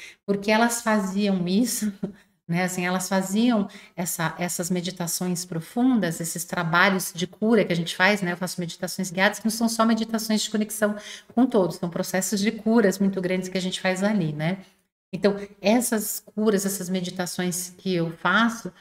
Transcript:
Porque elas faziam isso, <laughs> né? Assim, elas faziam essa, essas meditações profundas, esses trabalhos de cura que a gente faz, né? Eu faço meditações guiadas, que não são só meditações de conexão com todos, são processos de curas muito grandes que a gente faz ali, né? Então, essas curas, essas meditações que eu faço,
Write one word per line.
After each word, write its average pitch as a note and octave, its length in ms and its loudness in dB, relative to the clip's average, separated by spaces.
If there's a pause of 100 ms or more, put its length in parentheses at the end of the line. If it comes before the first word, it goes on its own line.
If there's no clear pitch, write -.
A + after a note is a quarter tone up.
(260)
Porque G3 260 0
elas A#3 300 2
faziam G3 640 0
isso, G#3+ 540 0
<laughs> - 460 -12
né? E3+ 160 0
Assim, F3+ 220 -2
elas F#3 220 -2
faziam G3+ 640 2 (260)
essa, E3+ 420 -4
essas F3 320 -4
meditações F3+ 760 -4
profundas, F#3 720 0
esses E3 240 -6
trabalhos F3 720 2
de F3 120 -4
cura G#3+ 360 2
que - 80 -2
a E3+ 40 2
gente E3 200 -2
faz, G3+ 260 4
né? F3 120 0
Eu F3 40 -4
faço F3+ 220 -6
meditações F3+ 520 -6
guiadas, F#3+ 280 2
que - 60 -12
não A3 60 0
são A3+ 180 -2
só A3+ 160 2
meditações A3 560 0
de - 80 -6
conexão G#3 460 -2 (380)
com A#3+ 120 4
todos, F#3+ 320 2
são F3 120 -4
processos F#3 500 -2
de G#3 120 2
curas A3 480 2
muito F#3+ 220 0
grandes F#3 280 -2
que F#3+ 80 -6
a F3+ 40 -2
gente F3+ 180 -4
faz F#3 240 0
ali, F#3+ 300 0
né? D#3+ 240 -2 (560)
Então, G3+ 220 2 (260)
essas A3 600 0
curas, G#3+ 440 0
essas F#3 240 -4
meditações F3+ 880 -4
que F#3+ 160 -4
eu E3 180 0
faço, G3+ 680 0